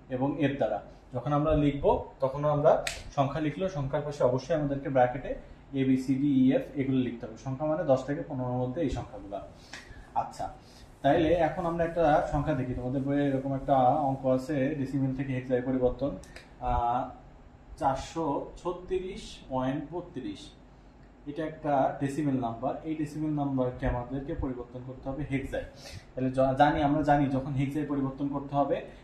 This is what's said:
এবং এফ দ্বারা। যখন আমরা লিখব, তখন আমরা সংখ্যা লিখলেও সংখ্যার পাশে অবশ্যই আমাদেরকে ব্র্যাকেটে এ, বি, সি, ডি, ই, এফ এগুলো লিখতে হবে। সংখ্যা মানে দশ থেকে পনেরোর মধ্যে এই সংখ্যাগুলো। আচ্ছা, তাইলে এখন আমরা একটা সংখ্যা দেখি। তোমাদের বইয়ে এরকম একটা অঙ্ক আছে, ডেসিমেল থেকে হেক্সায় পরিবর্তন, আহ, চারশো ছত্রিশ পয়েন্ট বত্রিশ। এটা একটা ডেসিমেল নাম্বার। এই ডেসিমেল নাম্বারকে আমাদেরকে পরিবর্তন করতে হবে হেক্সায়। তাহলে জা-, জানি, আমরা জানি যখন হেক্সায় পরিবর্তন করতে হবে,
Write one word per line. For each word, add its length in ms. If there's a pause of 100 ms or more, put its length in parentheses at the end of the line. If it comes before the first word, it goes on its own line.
এবং 300
এফ 180
দ্বারা। 240 (320)
যখন 200
আমরা 220
লিখব, 500 (140)
তখন 260
আমরা 400 (300)
সংখ্যা 260
লিখলেও 280
সংখ্যার 320
পাশে 220
অবশ্যই 320
আমাদেরকে 340
ব্র্যাকেটে 460 (380)
এ, 120
বি, 120
সি, 180
ডি, 120
ই, 260
এফ 80 (140)
এগুলো 220
লিখতে 280
হবে। 120
সংখ্যা 300
মানে 160
দশ 220
থেকে 220
পনেরোর 300
মধ্যে 240
এই 80
সংখ্যাগুলো। 500 (760)
আচ্ছা, 380 (480)
তাইলে 320
এখন 320
আমরা 200
একটা 460
সংখ্যা 220
দেখি। 200
তোমাদের 280
বইয়ে 260
এরকম 280
একটা 220
অঙ্ক 480
আছে, 500
ডেসিমেল 400
থেকে 180
হেক্সায় 280
পরিবর্তন, 540 (440)
আহ, 500 (680)
চারশো 800
ছত্রিশ 840 (100)
পয়েন্ট 420
বত্রিশ। 600 (760)
এটা 160
একটা 560
ডেসিমেল 400
নাম্বার। 440
এই 120
ডেসিমেল 360
নাম্বারকে 560
আমাদেরকে 480
পরিবর্তন 520
করতে 220
হবে 220
হেক্সায়। 340 (500)
তাহলে 160
জা-, 220
জানি, 300
আমরা 180
জানি 280
যখন 240
হেক্সায় 320
পরিবর্তন 420
করতে 280
হবে, 300 (180)